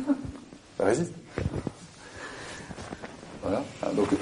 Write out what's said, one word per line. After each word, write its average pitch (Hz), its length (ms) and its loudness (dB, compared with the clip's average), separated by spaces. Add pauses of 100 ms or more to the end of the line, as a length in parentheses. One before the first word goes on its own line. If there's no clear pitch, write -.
(800)
Résiste. 131 340 6 (2250)
Voilà. 98 220 2 (200)
Ah, - 100 0
donc, 98 140 6 (140)